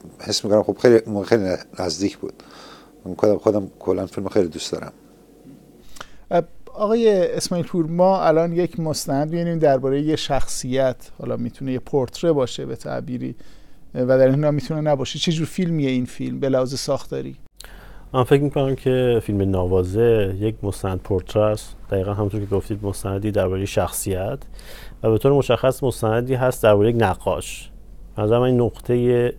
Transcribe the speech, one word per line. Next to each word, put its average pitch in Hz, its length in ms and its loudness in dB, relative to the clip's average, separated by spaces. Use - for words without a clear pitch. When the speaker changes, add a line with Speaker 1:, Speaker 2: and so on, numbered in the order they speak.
Speaker 1:
حس - 260 -4
می‌کنم 104 180 4
خب 101 180 -2
خیلی، 120 160 8
اون 110 160 -2
موقع 101 120 -4
خیلی 95 300 2
نزدیک 90 380 -2
بود. - 260 -12
من 92 100 -10
خودم، 104 220 -2
خودم 101 300 -2
کلاً 92 260 -4
فیلم 95 220 -10
خیلی 92 200 -2
دوست 80 240 -12
دارم. 76 200 -10
Speaker 2:
اه، 175 100 4
آقای 208 600 2
اسماعیل 175 300 -2
پور، 170 200 -2
ما 180 360 2
الان 165 320 4
یک 170 260 -2
مستند 156 520 -2
می‌بینیم 170 280 -2
درباره 139 420 4
یه 156 140 0
شخصیت، 131 800 0
حالا 120 180 -4
می‌تونه 131 340 -6
یه 127 80 -2
پورتره 147 520 0
باشه 135 340 0
به 131 100 -8
تعبیری، 127 600 -8
و 127 220 4
در 131 100 8
این 139 160 4
حال 147 120 2
می‌تونه 151 260 -2
نباشه. 147 380 0
چه 180 120 0
جور 160 140 0
فیلمیه 160 440 0
این 127 160 0
فیلم 131 340 -8
به 135 100 0
لحاظ 131 260 2
ساختاری؟ 135 600 -4
Speaker 3:
من 131 100 4
فکر 139 180 6
می‌کنم 135 340 0
که 127 480 2
فیلم 101 180 0
نوازه 95 1000 2
یک 107 240 -2
مستند 95 360 -4
پورتره 104 440 0
است. 107 320 -2
دقیقاً 98 220 0
همونطور 104 260 -2
که 101 160 -2
گفتید، 101 300 -4
مستندی 98 460 -4
درباره 95 340 0
شخصیت 98 760 -4
و 113 80 4
به 110 60 4
طور 139 160 4
مشخص 131 500 2
مستندی 120 500 0
هست 127 300 0
درباره 107 260 6
یک 117 100 2
نقاش. - 720 -2
به 110 60 -4
نظر 110 180 4
من 123 60 2
این 127 160 4
نقطه، 120 760 0